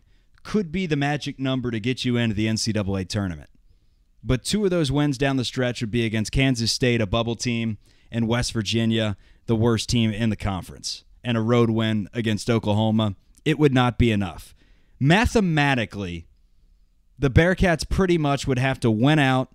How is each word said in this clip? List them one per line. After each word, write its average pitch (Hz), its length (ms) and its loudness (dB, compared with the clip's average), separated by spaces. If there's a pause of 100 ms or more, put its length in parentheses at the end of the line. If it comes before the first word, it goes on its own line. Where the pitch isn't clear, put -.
(420)
could 202 300 -4
be 185 140 -4
the 151 100 -2
magic 143 420 -4
number 131 320 -4
to 113 100 -4
get 123 260 -4
you 123 120 0
into 117 160 0
the 107 140 -2
N 110 100 0
C 110 140 -4
double 98 240 -2
A 95 80 -4
tournament. 87 460 -6 (760)
But 123 200 -2
two 208 200 -2
of 190 80 2
those 165 200 0
wins 143 260 0
down 139 200 0
the 123 80 -2
stretch 123 360 -4
would 113 100 -6
be 117 140 0
against 110 260 -2
Kansas 127 400 0
State, 120 300 2
a 104 60 -2
bubble 117 280 -2
team, 113 420 -4 (340)
and 117 160 -2
West 117 260 -2
Virginia, 110 640 0 (300)
the 117 80 2
worst 113 340 0
team 113 220 2
in 113 180 -2
the 104 60 0
conference, - 680 -8 (200)
and 120 140 -2
a 113 40 0
road 117 300 4
win 110 420 0
against 110 360 -2
Oklahoma. 110 680 0 (300)
It 151 120 0
would 147 160 4
not 123 240 2
be 120 140 4
enough. 98 420 -4 (460)
Mathematically, 143 1300 0 (920)
the 135 140 0
Bearcats 170 560 4
pretty 175 320 2
much 139 260 0
would 127 140 0
have 131 220 0
to 117 100 2
win 131 260 4
out 131 380 2